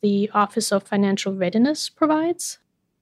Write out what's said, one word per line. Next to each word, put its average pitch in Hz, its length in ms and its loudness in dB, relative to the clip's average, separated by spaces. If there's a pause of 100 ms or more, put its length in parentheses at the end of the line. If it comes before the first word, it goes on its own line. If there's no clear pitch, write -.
the 202 320 2
Office 208 380 0
of 196 120 0
Financial 196 500 0
Readiness 220 560 0
provides? 320 720 -2 (420)